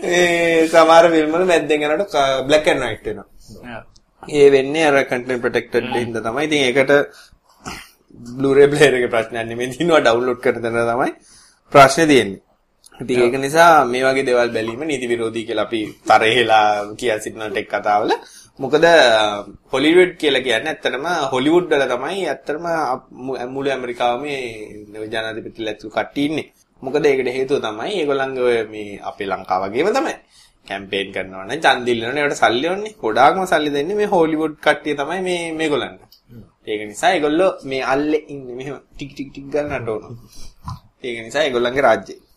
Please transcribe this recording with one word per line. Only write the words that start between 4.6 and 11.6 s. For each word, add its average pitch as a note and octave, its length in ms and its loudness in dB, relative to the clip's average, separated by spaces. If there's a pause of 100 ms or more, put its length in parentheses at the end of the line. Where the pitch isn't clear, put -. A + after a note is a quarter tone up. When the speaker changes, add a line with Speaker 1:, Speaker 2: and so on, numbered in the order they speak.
Speaker 1:
අර C#3+ 180 4
කන්ටෙන්ට් B2 400 -4
ප්‍රොටෙක්ටඩ් A#2+ 440 -2
Speaker 2:
හ්ම්. B2+ 100 -8
Speaker 1:
හින්දා A2+ 280 -4
තමයි. A#2 200 -4
ඉතින් D3+ 180 0
ඒකට C3+ 300 2 (1400)
Blu-ray C3+ 360 6
ප්ලේයර් C#3+ 260 4
එකේ B2 160 0
ප්‍රශ්නයක් A2+ 360 -2
නෙමෙයි. A#2 240 -6
දිනුවා D#3+ 320 2
ඩවුන්ලෝඩ් A#2+ 380 0
කරන A#2+ 220 0
තැන A#2 180 -4
තමයි A#2 320 -2 (600)